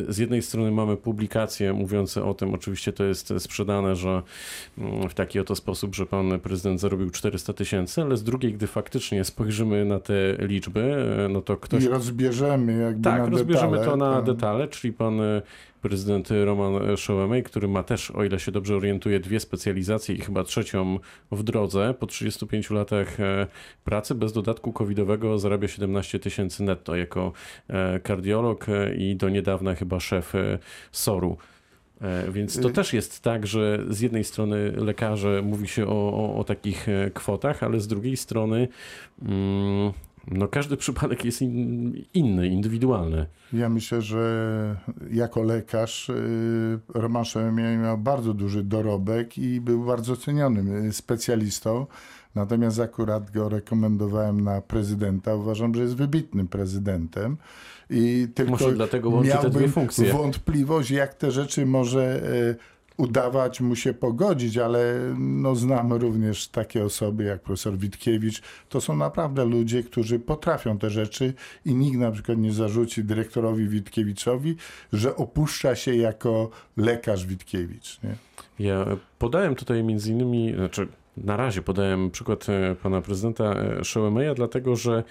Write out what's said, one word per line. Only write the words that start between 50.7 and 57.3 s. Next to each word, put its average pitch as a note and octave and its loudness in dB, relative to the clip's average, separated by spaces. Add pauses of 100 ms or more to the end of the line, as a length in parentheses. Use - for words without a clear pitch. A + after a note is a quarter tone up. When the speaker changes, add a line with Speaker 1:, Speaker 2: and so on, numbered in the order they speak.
Speaker 2:
y, G#2+ -2
specjalistą. A2+ 0 (500)
Natomiast A2 2
akurat G#2+ -2
go G#2+ 0
rekomendowałem G#2 2
na G2+ 0
prezydenta. G#2 0
Uważam, A2 0
że A#2+ 2
jest B2 0
wybitnym C#3 0
prezydentem. G2 -2 (520)